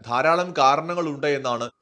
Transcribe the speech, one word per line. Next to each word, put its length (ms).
ധാരാളം 520
കാരണങ്ങളുണ്ട് 680
എന്നാണ് 440